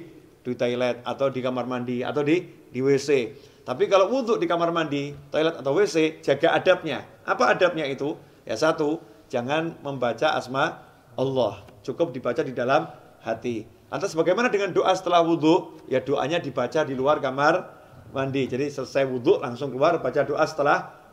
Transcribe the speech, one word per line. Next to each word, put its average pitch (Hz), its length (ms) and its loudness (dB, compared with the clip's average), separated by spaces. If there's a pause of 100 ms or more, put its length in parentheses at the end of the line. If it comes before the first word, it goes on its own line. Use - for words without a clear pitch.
(440)
di 123 80 -6
toilet 123 560 0
atau 131 240 -2
di 127 80 -6
kamar 123 240 -4
mandi 123 400 -4
atau 123 160 -2
di, 151 200 2 (280)
di 127 160 -4
W 139 160 4
C. 131 320 0 (320)
Tapi 143 240 -2
kalau 190 240 4
wudhu 233 240 0
di 156 80 -2
kamar 170 320 0
mandi, 143 360 -2 (200)
toilet 156 240 0
atau 139 160 -2
W 190 160 4
C, 156 320 0
jaga 143 320 2
adabnya. 156 480 2 (240)
Apa 202 320 2
adabnya 160 320 0
itu? 139 240 -4 (320)
Ya, 110 160 -6
satu, 156 400 0 (320)
jangan 147 480 -4
membaca 135 560 -2
asma 135 480 -4 (320)
Allah. 127 480 0 (160)
Cukup 165 320 -2
dibaca 127 320 -4
di 135 80 -8
dalam 127 320 2 (400)
hati. 113 400 -4 (240)
Lantas 160 240 -6
bagaimana 185 400 2
dengan 196 240 -2
doa 185 160 4
setelah 170 320 4
wudhu? 165 640 2
Ya, 131 160 0
doanya 139 400 0
dibaca 135 400 -2
di 135 80 -4
luar 139 320 2
kamar 147 480 2 (400)
mandi. 135 360 -2
Jadi 131 200 -4
selesai 139 400 -2
wudhu 127 320 2
langsung 127 320 -6
keluar 151 240 2
baca 131 320 0
doa 151 160 0
setelah 147 480 0 (200)